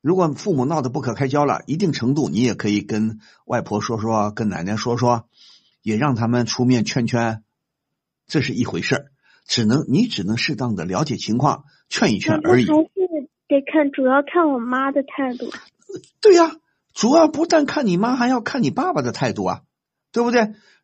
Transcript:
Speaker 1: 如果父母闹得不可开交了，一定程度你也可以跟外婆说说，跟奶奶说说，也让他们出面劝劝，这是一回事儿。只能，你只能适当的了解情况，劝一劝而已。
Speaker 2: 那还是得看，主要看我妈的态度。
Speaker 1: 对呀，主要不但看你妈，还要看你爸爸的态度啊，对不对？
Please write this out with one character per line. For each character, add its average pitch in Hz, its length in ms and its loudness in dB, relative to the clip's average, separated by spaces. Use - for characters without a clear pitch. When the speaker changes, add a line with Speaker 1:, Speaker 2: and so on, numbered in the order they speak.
Speaker 1:
如 156 140 0
果 180 140 2
父 156 260 -2
母 127 100 0
闹 156 180 -2
得 123 80 -4
不 143 100 -4
可 120 140 -4
开 135 140 -2
交 147 160 2
了， 127 220 -2
一 139 100 -4
定 180 160 0
程 127 220 0
度 143 140 0
你 90 140 0
也 117 120 2
可 - 140 -4
以 104 140 0
跟 107 380 -4
外 120 180 -2
婆 104 180 -4
说 110 200 -4
说， 107 300 0
跟 107 180 -4
奶 85 140 -4
奶 98 140 -4
说 120 200 -2
说， 120 320 2
也 107 160 -4
让 139 180 2
他 113 140 0
们 120 160 2
出 123 200 -2
面 123 200 2
劝 117 220 -2
劝， 113 360 -2
这 156 140 -2
是 127 120 -4
一 117 120 -2
回 - 180 -6
事 - 140 0
儿。 - 100 -8
只 - 180 -2
能， 123 240 2
你 190 180 2
只 156 160 -6
能 104 140 -2
适 - 180 -4
当 117 200 -4
的 82 100 -6
了 92 200 -2
解 123 120 -6
情 110 220 -4
况， 139 260 0
劝 - 260 0
一 - 40 -4
劝 311 160 -2
而 359 160 6
已。 - 60 2
Speaker 2:
那 302 80 2
还 311 80 4
是 339 460 -4
得 277 120 4
看， 285 300 0
主 269 160 -2
要 269 160 4
看 320 280 0
我 269 80 0
妈 254 340 -4
的 285 100 0
态 262 340 -6
度。 240 140 -10
Speaker 1:
对 403 140 10
呀， 330 220 4
主 247 200 2
要 330 140 8
不 311 180 0
但 330 180 4
看 285 220 -2
你 180 100 2
妈， 233 180 0
还 247 140 0
要 254 120 0
看 240 220 -4
你 143 80 2
爸 349 220 -2
爸 156 100 0
的 120 100 -2
态 120 200 -2
度 104 120 -4
啊， 90 180 -4
对 233 120 0
不 233 80 2
对？ 226 240 2